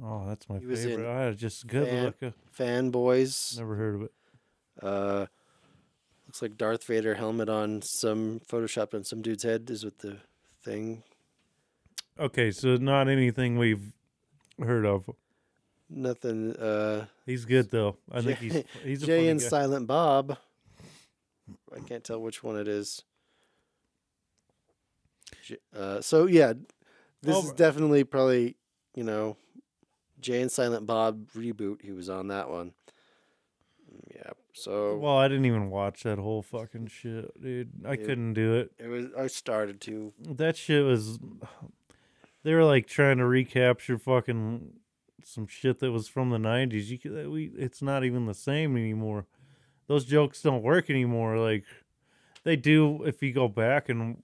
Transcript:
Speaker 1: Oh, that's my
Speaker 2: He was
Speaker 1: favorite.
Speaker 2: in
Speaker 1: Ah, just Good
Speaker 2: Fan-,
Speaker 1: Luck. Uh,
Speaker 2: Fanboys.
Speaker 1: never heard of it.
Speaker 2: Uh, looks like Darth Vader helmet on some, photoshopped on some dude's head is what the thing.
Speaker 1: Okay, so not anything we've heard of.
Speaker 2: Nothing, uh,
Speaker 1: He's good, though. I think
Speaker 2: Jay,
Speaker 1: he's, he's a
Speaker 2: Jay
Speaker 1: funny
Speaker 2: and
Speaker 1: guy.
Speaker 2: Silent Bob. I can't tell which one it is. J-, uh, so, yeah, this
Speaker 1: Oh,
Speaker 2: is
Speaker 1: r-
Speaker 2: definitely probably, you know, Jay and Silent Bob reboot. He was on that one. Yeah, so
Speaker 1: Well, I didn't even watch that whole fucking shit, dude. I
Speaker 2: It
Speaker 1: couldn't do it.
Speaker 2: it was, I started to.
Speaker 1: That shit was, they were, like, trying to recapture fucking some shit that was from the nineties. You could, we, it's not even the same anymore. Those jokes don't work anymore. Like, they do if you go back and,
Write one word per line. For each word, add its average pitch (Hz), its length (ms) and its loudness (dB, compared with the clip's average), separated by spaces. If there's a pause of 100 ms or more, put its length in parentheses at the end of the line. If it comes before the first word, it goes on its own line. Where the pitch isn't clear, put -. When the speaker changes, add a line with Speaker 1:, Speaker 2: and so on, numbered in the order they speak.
Speaker 1:
Oh, 110 240 -8
that's 104 220 -10
my 98 100 -6
Speaker 2:
He 123 60 -12
was 120 180 -4
Speaker 1:
favorite. 113 220 -4
Speaker 2:
in 117 40 -6
Speaker 1:
Ah, 123 220 -2
just 107 360 -8
Good 127 200 0
Speaker 2:
Fan-, 123 180 0
Speaker 1:
Luck. 127 160 -4
Uh, 123 100 -8 (260)
Speaker 2:
Fanboys. 127 1000 0
Speaker 1:
never 110 180 -6
heard 107 200 -2
of 101 80 -6
it. 113 80 -12 (680)
Speaker 2:
Uh, 101 440 -2 (1000)
looks - 140 -16
like 107 160 -8
Darth 113 260 -2
Vader 110 320 0
helmet 110 340 -2
on 107 320 -2
some, 110 680 -2
photoshopped 113 460 -4
on 104 100 -6
some 113 180 -10
dude's 110 220 -4
head 113 260 -2
is 110 160 -8
what 101 140 -12
the 101 180 -12 (460)
thing. 113 400 -8 (1160)
Speaker 1:
Okay, 123 320 2
so 127 260 2
not 135 300 4
anything 127 500 2
we've 107 360 2 (680)
heard 117 260 0
of. 101 240 0 (800)
Speaker 2:
Nothing, 117 680 -4
uh, 107 480 -2 (200)
Speaker 1:
He's 123 200 -6
good, 120 240 4
though. 104 280 0 (140)
I 120 100 -4
think 123 180 -2
Speaker 2:
Jay, 117 80 -10
Speaker 1:
he's, 151 160 -2 (200)
he's 139 200 -6
a - 20 -4
Speaker 2:
Jay 165 140 4
Speaker 1:
funny 165 100 4
Speaker 2:
and 156 100 2
Speaker 1:
guy. 123 80 -2
Speaker 2:
Silent 139 400 0
Bob. 139 500 2 (1400)
I 117 40 -16
can't 117 240 -12
tell 113 180 -8
which 113 220 -8
one 113 140 -6
it 104 100 -4
is. 104 360 -6 (2500)
J-, 113 140 -16 (180)
uh, 98 260 -6
so, 160 240 6
yeah, 160 280 8 (680)
this 156 140 2
Speaker 1:
Oh, 190 80 2
Speaker 2:
is 151 60 -6
Speaker 1:
r- 131 60 -10
Speaker 2:
definitely 147 480 6
probably, 127 520 2 (400)
you 123 80 -8
know, 107 340 -4 (840)
Jay 123 220 -2
and 127 100 -2
Silent 117 360 -2
Bob 110 480 0
reboot. 107 480 -6
He 98 80 -14
was 92 180 -12
on 95 200 -8
that 98 200 -6
one. 87 240 -10 (1400)
Yeah, - 180 -18 (220)
so 104 440 -2
Speaker 1:
Well, 143 200 2
I 135 100 8
didn't 135 180 2
even 107 240 2
watch 98 340 -4
that 107 140 -2
whole 107 240 -4
fucking 117 460 -12
shit, 113 540 -12
dude. 123 300 -8 (140)
I 131 80 -6
Speaker 2:
It 113 120 -6
Speaker 1:
couldn't 117 280 -2
do 110 220 2
it. 120 240 0
Speaker 2:
it 117 80 -14
was, 120 200 -6 (100)
I 135 100 -2
started 107 540 -4
to. 107 380 -10
Speaker 1:
That 156 380 -4
shit 147 260 2
was, 117 360 2 (1200)
they 156 100 2
were, 165 120 8
like, 135 220 6
trying 139 320 4
to 123 60 4
recapture 123 720 4
fucking 117 760 -2 (500)
some 107 240 -12
shit 127 320 -2
that 127 120 -2
was 113 160 -4
from 127 220 -2
the 117 100 0
nineties. 110 520 0
You 123 80 -10
could, 143 300 -10
we, 156 160 -6 (120)
it's - 240 -8
not 139 220 0
even 123 220 0
the 107 100 -4
same 143 420 -2
anymore. 110 480 -2 (600)
Those 143 180 2
jokes 147 360 2
don't 131 220 2
work 160 260 2
anymore. 120 480 0
Like, 110 280 0 (800)
they 165 120 2
do 151 500 4
if 143 180 -4
you 131 100 -2
go 127 140 4
back 117 420 0
and, 117 340 -4